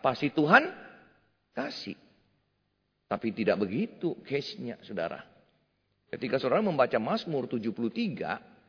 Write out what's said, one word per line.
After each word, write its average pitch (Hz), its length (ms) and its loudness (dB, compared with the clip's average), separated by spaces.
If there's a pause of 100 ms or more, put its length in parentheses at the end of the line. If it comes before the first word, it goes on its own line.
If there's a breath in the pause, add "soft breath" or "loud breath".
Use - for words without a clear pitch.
pasti 139 240 2
Tuhan 185 400 6 (880)
kasih. - 400 -6 (1120)
Tapi 117 240 0
tidak 98 320 2
begitu 156 640 -4
case-nya, 131 560 -6
saudara. 85 400 -6 (880)
Ketika 117 240 -2
saudara 135 240 4
membaca 135 400 4
Mazmur 147 480 -2
tujuh 113 240 -2
puluh 117 160 -2
tiga 107 480 -2 (320)